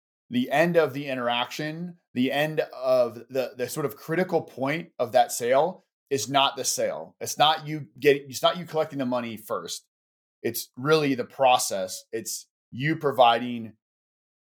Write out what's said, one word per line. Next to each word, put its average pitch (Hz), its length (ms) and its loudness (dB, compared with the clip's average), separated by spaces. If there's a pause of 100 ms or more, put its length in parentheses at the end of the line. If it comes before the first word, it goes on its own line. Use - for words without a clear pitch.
(300)
the 123 220 0
end 170 260 2
of 147 160 2
the 143 140 -8
interaction, 139 880 -4 (160)
the 127 180 0
end 151 280 -2 (140)
of 127 420 2 (140)
the, 127 280 -4
the 123 120 -4
sort 156 160 -4
of 135 100 -4
critical 165 460 -2
point 147 480 -6 (100)
of 120 140 -2
that 123 180 4
sale 135 540 2 (240)
is 123 200 -2
not 135 260 2
the 127 80 -6
sale. 90 560 -4
It's - 180 -8
not 151 300 2
you 151 200 -8 (120)
get, 139 180 6 (100)
it's 127 140 -10
not 170 160 2
you 175 80 -10
collecting 151 340 -4
the 135 60 -2
money 120 320 -4
first. 92 480 -10 (580)
It's - 340 -4
really 143 380 2
the 120 100 -4
process. 120 840 2
It's - 360 -10 (240)
you 147 260 -2
providing, 120 760 2 (800)